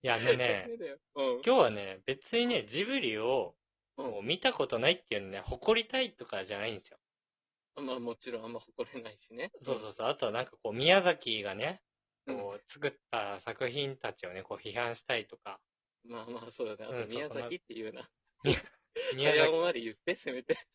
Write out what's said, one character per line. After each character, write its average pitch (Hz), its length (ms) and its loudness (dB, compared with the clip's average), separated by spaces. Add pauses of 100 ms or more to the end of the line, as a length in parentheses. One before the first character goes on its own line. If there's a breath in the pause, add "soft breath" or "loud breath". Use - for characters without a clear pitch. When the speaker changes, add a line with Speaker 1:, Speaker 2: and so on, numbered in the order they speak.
Speaker 1:
い 127 40 0
や、 120 60 6
あ 113 60 4
の 123 140 6
ね、 117 340 2
Speaker 2:
ダ - 20 -
メ 117 80 -6
だ 160 100 -8
よ。 139 100 -10 (180)
う 139 60 -2
ん。 135 40 4 (120)
Speaker 1:
今 131 40 -6
日 220 80 2 (100)
は 123 120 8
ね、 101 340 -6
別 139 320 -2
に 240 80 4
ね、 214 220 2
ジ 160 180 -2
ブ 262 140 0
リ 113 180 0
を、 113 380 2 (420)
Speaker 2:
う 135 60 -8
ん。 127 80 -4
Speaker 1:
こ 104 100 -6
う、 104 40 -8
見 160 140 0
た - 140 2
こ 135 140 0
と 117 100 0
な 127 120 4
い 180 40 4
っ 180 100 -4
て - 120 -6
い - 20 0
う 98 40 0
の 95 80 -8
ね、 95 140 -8
誇 220 400 2
り 220 60 -10
た 262 100 0
い 247 140 -2
と - 100 -14
か 196 220 -6
じ - 80 -6
ゃ - 60 -4
な 208 80 -2
い - 40 -2
ん - 40 -6
で 92 60 -10
す - 80 -20
よ。 - 100 -20 (840)
Speaker 2:
ま 131 140 -4
あ、 123 40 -6
も 120 140 -6
ち 123 180 -10
ろ 113 100 -6
ん、 113 40 -12
あ - 20 -10
ん 117 60 -10
ま 113 60 -8
誇 - 340 -8
れ 120 80 -10
な 113 80 -12
い 104 80 -18
し - 160 -20
ね。 143 260 -8
Speaker 1:
そ 139 140 -2
う 117 40 0
そ 107 120 -8
う - 20 -10
そ 110 140 -6
う。 - 20 2
あ 147 60 2
と 127 140 0
は 104 40 0
な 120 120 -2
ん - 20 -4
か - 60 -20
こ - 180 -6
う、 104 40 -4
宮 165 280 6
崎 127 400 2
が 98 140 -4
ね、 139 260 -4 (460)
Speaker 2:
う 135 60 -4
ん。 - 40 -4
Speaker 1:
こ 101 220 -8
う、 - 80 -20
作 147 220 -4
っ 139 40 -6 (160)
た 101 300 -4
作 117 300 -4
品 135 280 -2
た 107 160 -6
ち - 140 -10
を 90 60 -10
ね、 95 100 -8
こ 101 200 -10
う、 - 20 -12
批 104 100 -6
判 117 200 -2
し - 80 -12
た 123 140 0
い 104 80 -4
と - 100 -16
か。 98 240 -14 (460)
Speaker 2:
ま 117 220 -10
あ 120 40 -10
ま 117 160 -10
あ、 117 40 -14
そ 123 140 -6
う - 20 -4
だ 107 80 -6
ね。 107 100 -14
あ - 40 -10
と、 123 80 -6
Speaker 1:
う - 40 -4
ん、 110 60 -4
そ 117 120 -6
う 143 40 -4
そ 147 60 -6
う。 - 40 -10
Speaker 2:
宮 131 100 -6
崎 120 120 -8
っ 180 40 -10
て - 140 -16
言 110 160 -8
う - 20 -10
な。 131 160 -14 (360)
Speaker 1:
み-、 143 100 6
<laughs> - 640 -4
宮 143 140 6
崎。 151 80 8
Speaker 2:
早 160 120 8
尾 160 100 4
ま 175 120 4
で 117 80 -2
言 113 120 -4
っ - 20 -12
て、 - 180 -2
せ - 180 -6
め 123 120 -6
て。 - 160 2 (160)